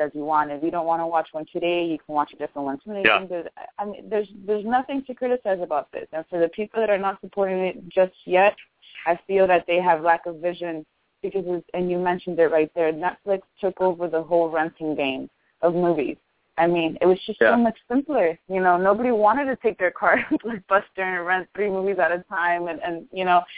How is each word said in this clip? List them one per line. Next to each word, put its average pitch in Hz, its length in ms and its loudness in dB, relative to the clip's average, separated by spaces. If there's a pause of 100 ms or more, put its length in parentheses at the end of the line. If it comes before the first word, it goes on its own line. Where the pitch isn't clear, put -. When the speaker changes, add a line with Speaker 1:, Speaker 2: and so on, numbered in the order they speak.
Speaker 1:
as 147 120 -2
you 151 100 -6
want. 151 260 0
If 147 120 -6
you 170 80 -2
don't 170 160 -4
wanna 165 200 -2
watch 160 260 -2
one 156 200 -10
today, 175 320 -2
you 160 140 -4
can - 160 -12
watch 147 180 -2
a - 40 -20
different 143 280 -8
one. 139 180 -6
So 214 100 -14
many 202 120 -4
Speaker 2:
Yeah. - 140 6
Speaker 1:
things. 185 120 -6
There's, 170 160 -8 (320)
I 208 60 -6
mean, 202 240 -12
there's, 208 200 -4 (180)
there's 208 180 -2
nothing 262 400 -2
to 254 100 -12
criticize 247 460 -2
about 151 320 -4
this. - 220 -10
And 160 160 -8
for 180 100 -4
the 165 80 4
people 208 320 -6
that 220 100 0
are 202 80 2
not 196 220 -4
supporting 190 380 -2
it 185 320 -4
just 185 240 2 (100)
yet, 185 320 4 (500)
I 170 200 0
feel 190 200 4
that 180 200 2
they 175 160 2
have 170 200 2
lack 170 240 2
of 170 100 -8
vision 170 480 -6 (380)
because, 190 240 -4
it's, 175 280 -4
and 180 160 -2
you 180 80 0
mentioned 180 420 -2
it 156 100 6
right 156 240 2
there, 165 180 2
Netflix 180 500 -4 (180)
took 185 220 -2
over 175 260 0
the 160 140 -2
whole 165 260 2
renting 156 480 -2
game 135 320 -4 (320)
of 170 140 2
movies. 170 420 0 (400)
I 165 100 4
mean, 170 340 0
it 175 60 4
was 185 180 4
just - 160 -8
Speaker 2:
Yeah. 220 120 6
Speaker 1:
so 233 40 4
much 233 220 2 (100)
simpler. 240 480 0 (120)
You 185 120 -2
know, 180 160 4
nobody 208 360 2
wanted 214 320 4
to 269 100 -2
take - 240 -2
their 180 140 0
car - 240 2
<laughs> 240 120 -4
to 311 100 0
Blockbuster 202 680 -2
and 180 200 -4
rent 180 300 -2
three 208 160 -2
movies 190 300 -2
at 165 100 2
a 180 180 -2
time, 175 380 -2
and, 165 160 -8
and, 170 300 -8
you 185 120 -6
know, 180 180 4 (160)